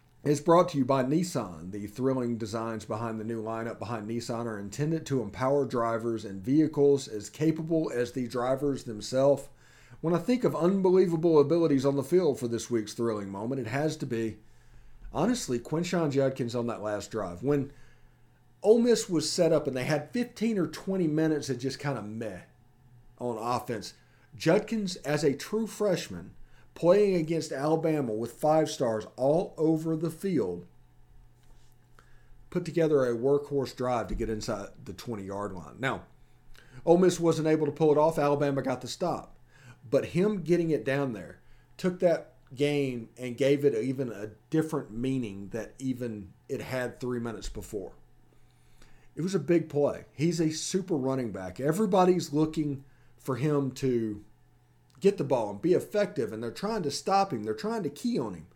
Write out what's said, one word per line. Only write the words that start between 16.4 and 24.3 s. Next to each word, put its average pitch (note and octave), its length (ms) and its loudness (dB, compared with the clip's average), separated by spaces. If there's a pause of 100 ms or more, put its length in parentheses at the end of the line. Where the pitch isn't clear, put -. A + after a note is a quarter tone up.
on A#2+ 120 -2
that G2+ 160 -6
last G#2 280 -4
drive. F#2 320 -6
When C#3 300 0 (880)
Ole A3+ 180 8
Miss A#3 280 4
was D#3+ 240 0
set E3 220 4
up D#3 120 2
and C3 80 -4
they B2+ 100 -2
had C#3+ 280 0
fifteen A#3 460 -2
or E3 80 0
twenty F#3+ 400 -2
minutes D3+ 420 0
of B2+ 100 -2
just C3 200 -4
kinda C3 240 -4
meh G#2+ 380 -8 (800)
on A#2+ 200 -4
offense, A#2 560 -4 (420)